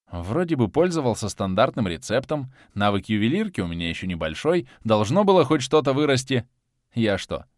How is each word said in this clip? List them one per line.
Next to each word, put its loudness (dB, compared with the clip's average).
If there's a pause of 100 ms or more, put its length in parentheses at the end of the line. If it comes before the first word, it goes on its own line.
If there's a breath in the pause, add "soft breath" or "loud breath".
(120)
Вроде -4
бы 2
пользовался 0
стандартным 0
рецептом, -4 (220 soft breath)
навык 0
ювелирки 0
у -4
меня -4
еще -6
небольшой, -2 (160 soft breath)
должно 2
было 6
хоть 0
что-то 2
вырасти. 0 (460)
Я 2
что, -10 (120)